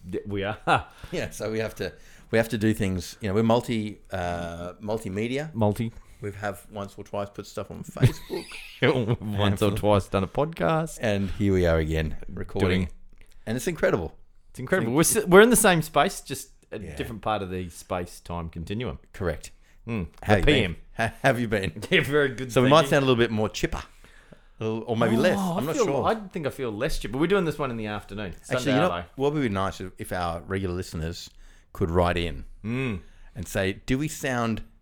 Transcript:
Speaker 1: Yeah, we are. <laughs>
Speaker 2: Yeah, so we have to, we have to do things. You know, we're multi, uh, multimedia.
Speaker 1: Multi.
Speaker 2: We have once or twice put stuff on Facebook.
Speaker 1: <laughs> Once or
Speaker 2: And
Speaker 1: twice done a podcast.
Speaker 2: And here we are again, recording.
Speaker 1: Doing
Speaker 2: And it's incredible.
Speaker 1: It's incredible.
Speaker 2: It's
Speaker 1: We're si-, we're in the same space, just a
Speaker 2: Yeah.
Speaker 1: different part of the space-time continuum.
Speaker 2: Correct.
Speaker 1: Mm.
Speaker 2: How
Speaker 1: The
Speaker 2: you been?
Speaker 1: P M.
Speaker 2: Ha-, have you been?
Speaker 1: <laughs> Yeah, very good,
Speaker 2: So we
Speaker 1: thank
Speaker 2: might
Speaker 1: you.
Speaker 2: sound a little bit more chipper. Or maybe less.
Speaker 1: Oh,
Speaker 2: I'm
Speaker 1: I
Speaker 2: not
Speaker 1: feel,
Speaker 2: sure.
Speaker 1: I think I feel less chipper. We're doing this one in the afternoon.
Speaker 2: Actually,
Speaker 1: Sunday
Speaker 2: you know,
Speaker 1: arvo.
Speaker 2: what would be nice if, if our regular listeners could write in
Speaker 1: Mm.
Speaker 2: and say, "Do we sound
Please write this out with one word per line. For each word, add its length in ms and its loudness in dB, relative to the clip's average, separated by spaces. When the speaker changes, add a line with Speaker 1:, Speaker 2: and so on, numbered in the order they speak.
Speaker 1:
Yeah, 160 -6
we 180 -4
are. 220 -6
<laughs> 220 0
Speaker 2:
Yeah, 180 -6
so 220 -6
we 80 -2
have 160 -4
to, 180 -6
we 60 4
have 120 2
to 80 -2
do 160 4
things. 480 -2
You 80 -4
know, 60 -2
we're 80 4
multi, 560 0
uh, 680 -6
multimedia. 720 -4
Speaker 1:
Multi. 380 2
Speaker 2:
We 120 -8
have 380 -8
once 260 -10
or 60 -14
twice 260 -8
put 180 -14
stuff 240 -10
on 120 -12
Facebook. 640 -2
Speaker 1:
<laughs> 560 0
Once 260 2
or 60 4
Speaker 2:
And 80 -2
Speaker 1:
twice 300 2
done 160 0
a 40 -4
podcast. 760 -2
Speaker 2:
And 300 0
here 220 2
we 120 4
are 140 6
again, 380 -2
recording. 380 0
Speaker 1:
Doing 80 -2
Speaker 2:
And 100 -4
it's 100 -6
incredible. 460 0
Speaker 1:
It's 80 -18
incredible. 400 0
Speaker 2:
It's 160 4
Speaker 1:
We're 60 2
si-, 60 -4
we're 140 12
in 80 10
the 60 6
same 260 4
space, 400 0
just 280 -10
a 80 -10
Speaker 2:
Yeah. 160 -12
Speaker 1:
different 280 -8
part 180 0
of 100 -6
the 180 -6
space-time 800 -8
continuum. 500 -6
Speaker 2:
Correct. 360 -4
Speaker 1:
Mm. 200 -4
Speaker 2:
How 120 6
Speaker 1:
The 60 4
Speaker 2:
you 40 2
been? 100 6
Speaker 1:
P 80 2
M. 120 -4
Speaker 2:
Ha-, 160 -2
have 160 4
you 80 0
been? 380 -2
Speaker 1:
<laughs> 60 -10
Yeah, 100 4
very 280 2
good, 220 -8
Speaker 2:
So 100 6
we 40 6
Speaker 1:
thank 60 8
Speaker 2:
might 120 8
Speaker 1:
you. 60 0
Speaker 2:
sound 140 4
a 40 2
little 140 6
bit 100 4
more 180 0
chipper. 320 -4
Or 360 -4
maybe 220 2
less. 220 4
Speaker 1:
Oh, 180 0
Speaker 2:
I'm 60 -2
Speaker 1:
I 20 -2
Speaker 2:
not 100 -2
Speaker 1:
feel, 100 2
Speaker 2:
sure. 200 0
Speaker 1:
I 80 2
think 320 -8
I 60 -2
feel 200 -6
less 280 -2
chipper. 180 -6
We're 80 2
doing 200 2
this 120 -4
one 140 -4
in 60 -8
the 100 -6
afternoon. 540 -8
Speaker 2:
Actually, 160 -4
Speaker 1:
Sunday 180 0
Speaker 2:
you 60 4
know, 100 4
Speaker 1:
arvo. 140 -6
Speaker 2:
what 180 0
would 80 0
be 80 2
nice 320 -2
if, 160 -10
if 140 -10
our 300 -2
regular 340 -4
listeners 560 -8
could 160 0
write 260 4
in 300 -4
Speaker 1:
Mm. 360 -4
Speaker 2:
and 120 -10
say, 400 -2
"Do 100 2
we 100 -2
sound 540 -2